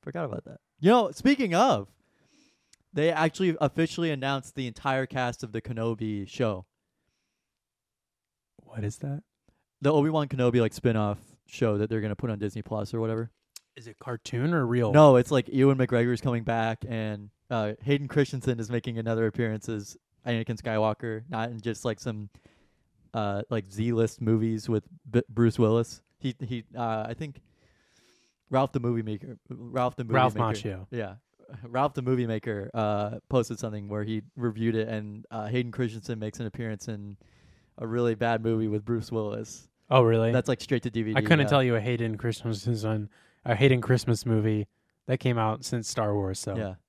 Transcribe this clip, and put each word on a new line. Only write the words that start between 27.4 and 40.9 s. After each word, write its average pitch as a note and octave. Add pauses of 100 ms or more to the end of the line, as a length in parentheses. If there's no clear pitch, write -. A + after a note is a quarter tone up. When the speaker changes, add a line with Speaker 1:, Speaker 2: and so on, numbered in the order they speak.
Speaker 1:
Ralph C3
the C3+
Movie A#2
Maker, G#2+ (140)
Ralph B2
the B2
Movie A2+
Speaker 2:
Ralph B2+
Speaker 1:
Maker. A2+
Speaker 2:
Macchio. G2
Speaker 1:
Yeah. G#2+ (460)
Ralph B2+
the C3
Movie B2
Maker, G#2+
uh, G#2 (100)
posted A#2+
something G#2+
where G#2
he G#2+ (120)
reviewed A2+
it, A2
and, G#2+
uh, G#2+
Hayden A#2+
Christensen A2+
makes G#2+
an A2+
appearance A2
in G#2 (580)
a A#2+
really A#2
bad A2+
movie A2+
with G#2
Bruce A#2
Willis. A2 (220)
Speaker 2:
Oh, C3
really? A2+
Speaker 1:
That's, B2
like, B2+
straight -
to B2